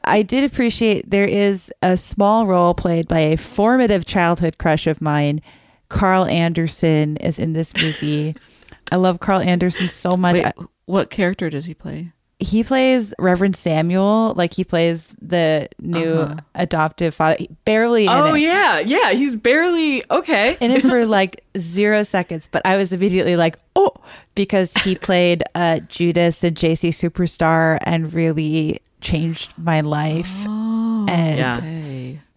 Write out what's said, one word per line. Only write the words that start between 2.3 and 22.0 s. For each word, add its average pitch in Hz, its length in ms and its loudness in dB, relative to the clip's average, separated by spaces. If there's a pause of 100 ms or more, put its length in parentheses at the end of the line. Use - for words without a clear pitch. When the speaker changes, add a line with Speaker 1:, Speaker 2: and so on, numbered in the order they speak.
Speaker 1:
role 175 260 4
played 165 360 -2
by 170 120 0
a 156 160 2
formative 214 680 2
childhood 170 500 0
crush 160 300 0
of 160 160 -2
mine. 147 400 0 (480)
Carl 190 340 2
Anderson 165 920 0
is - 200 -4
in 160 140 -4
this 160 240 -4
movie. 151 580 -2 (280)
Speaker 2:
<laughs> - 300 -12
Speaker 1:
I 180 40 0
love 185 240 0
Carl 190 200 0
Anderson 180 480 0
so - 280 -2
much. 180 200 2
Speaker 2:
Wait, 175 100 0
Speaker 1:
I - 60 -2 (340)
Speaker 2:
what 185 240 -2
character 180 400 -2
does 151 160 -8
he 170 80 -12
play? 160 380 -14 (300)
Speaker 1:
He 220 220 0
plays 254 540 0
Reverend 185 360 2
Samuel. 190 800 0
Like, 175 200 -2
he 185 100 -2
plays 165 560 -2
the 160 480 0 (100)
new 165 420 -2
Speaker 2:
Uh-huh. 147 160 -4 (180)
Speaker 1:
adoptive 160 600 -2
father. 160 240 2
He, - 120 -10 (160)
barely 220 380 2
in 196 60 2
Speaker 3:
Oh, 294 240 4
Speaker 1:
it. 302 60 2
Speaker 3:
yeah. 339 400 2
Yeah, 277 320 2
he's 254 240 0
barely, 302 760 0
okay. 262 500 0
Speaker 1:
In 240 100 0
it 262 120 4
Speaker 3:
<laughs> 269 80 4
Speaker 1:
for, 240 140 4
like, 196 400 0 (140)
zero 202 440 0